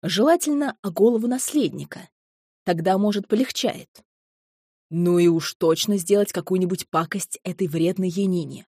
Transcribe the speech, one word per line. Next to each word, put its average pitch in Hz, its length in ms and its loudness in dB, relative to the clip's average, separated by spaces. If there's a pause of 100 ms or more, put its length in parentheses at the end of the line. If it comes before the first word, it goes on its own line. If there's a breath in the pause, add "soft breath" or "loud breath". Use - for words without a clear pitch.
Желательно 285 800 0
о 196 80 -8
голову 220 360 2
наследника. 240 800 -4 (560)
Тогда, 180 340 0
может, 208 300 -2
полегчает. - 760 -4 (880)
Ну 175 280 2
и 175 80 6
уж 165 280 2
точно 170 440 2
сделать 202 340 2
какую-нибудь 185 560 -2
пакость 170 540 -4
этой 185 240 -4
вредной 170 420 0
Янине. 175 640 -2